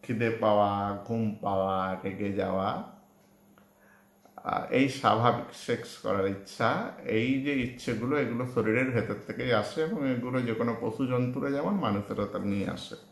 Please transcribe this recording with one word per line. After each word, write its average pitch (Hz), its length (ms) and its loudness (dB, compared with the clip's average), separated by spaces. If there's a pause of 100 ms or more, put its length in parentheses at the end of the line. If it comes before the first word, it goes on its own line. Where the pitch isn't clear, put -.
খিদে 117 280 0
পাওয়া, 101 760 4
ঘুম 113 280 0
পাওয়া, 95 720 0
রেগে 98 280 -2
যাওয়া, 95 600 -2 (1500)
আহ, - 280 -2
এই 135 160 4
স্বাভাবিক 117 560 2 (100)
sex - 440 -6
করার 98 280 0
ইচ্ছা, 117 680 -2 (120)
এই 127 380 2
যে 143 100 -2
ইচ্ছেগুলো, 127 680 -2
এগুলো 120 360 -2
শরীরের 117 360 2
ভেতর 107 240 0 (120)
থেকেই 123 260 -2
আসে 107 300 2
এবং 156 280 0
এগুলো 123 320 0
যে 113 120 0
কোনো 117 260 0
পশু 117 260 -2
জন্তুরা 127 440 0
যেমন 156 240 0
মানুষেরও 101 520 0
তেমনি 98 400 -2
আসে। - 280 -8 (180)